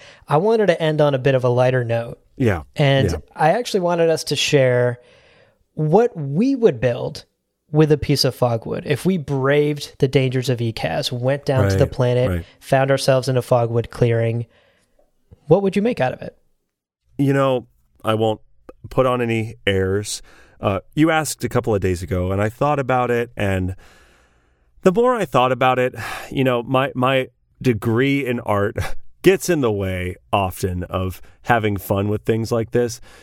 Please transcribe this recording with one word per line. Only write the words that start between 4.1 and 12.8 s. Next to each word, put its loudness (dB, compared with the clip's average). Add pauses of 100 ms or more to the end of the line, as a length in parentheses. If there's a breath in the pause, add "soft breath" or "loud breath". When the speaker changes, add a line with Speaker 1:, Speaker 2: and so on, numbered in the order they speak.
Speaker 1:
to -4
share 2 (760 soft breath)
what 2
we -2
would 2
build -4 (480)
with 4
a 6
piece 0
of 0
fogwood. -2
If -2
we 0
braved -2
the 4
dangers 0
of -2
Ekaz, -4
went -2
down 2
to 2
the 2
Speaker 2:
Right, -2
Speaker 1:
planet, 0
Speaker 2:
right. -4 (140 loud breath)
Speaker 1:
found 2